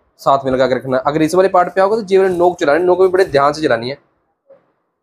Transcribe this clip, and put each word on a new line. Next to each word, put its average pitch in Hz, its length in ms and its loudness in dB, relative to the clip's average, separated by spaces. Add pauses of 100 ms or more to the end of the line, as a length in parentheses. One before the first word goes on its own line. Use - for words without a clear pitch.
(200)
साथ 139 260 0
में 131 60 -2
लगा 131 160 0
के 127 80 0
रखना 127 220 -4
है। - 80 -4
अगर 147 160 -2
इस 156 140 0
वाले 190 140 2
पार्ट 180 260 0
पे 190 60 0
आओगे 196 140 0
तो 233 80 -4
जेब 190 180 2
वाले 190 140 0
नोक 175 240 0
चलानी, 160 240 0
नोक 180 180 2
भी 190 80 4
बड़े 185 180 0
ध्यान 139 260 0
से 156 80 -10
चलानी 120 280 -2
है, 139 80 -12 (1040)